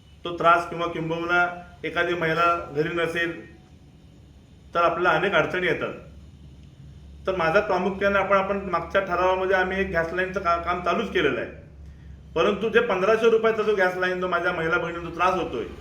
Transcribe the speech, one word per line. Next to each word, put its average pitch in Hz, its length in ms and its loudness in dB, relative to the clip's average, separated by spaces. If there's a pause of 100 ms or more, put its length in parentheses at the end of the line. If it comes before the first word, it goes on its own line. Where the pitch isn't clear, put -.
(240)
तो 175 120 -8
त्रास 170 340 4
किंवा 170 180 -4
किंबहुना 170 760 -2 (200)
एखादी 170 300 0
महिला 170 640 0
घरी 156 140 0
नसेल 170 680 -4 (1200)
तर 170 40 0
आपल्याला 170 380 4
अनेक 196 160 0
अडचणी 170 340 2
येतात. 127 260 -2 (1300)
तर 185 80 0
माझा 165 240 2
प्रामुख्याने 196 600 0
आपण, 190 180 2
आपण 196 200 0
मागच्या 185 440 -2
ठरावामध्ये 185 540 2
आम्ही 185 260 0
एक 185 80 -2
गॅस 165 240 -2
लाईनचं 185 260 -2
का-, 170 220 0
काम 175 220 -4
चालूच 196 280 -2
केलेलं 139 280 2
आहे, - 100 -8 (840)
परंतु 196 340 2
जे 208 100 4
पंधराशे 208 500 4
रुपयाचा 220 340 2
जो 208 120 2
गॅस 185 220 2
लाईन 180 240 -2
जो 180 60 -2
माझ्या 175 240 0
महिला 170 260 0
भगिनींना 165 320 -6
जो 151 60 -10
त्रास 175 180 2
होतोय, 139 300 -4 (180)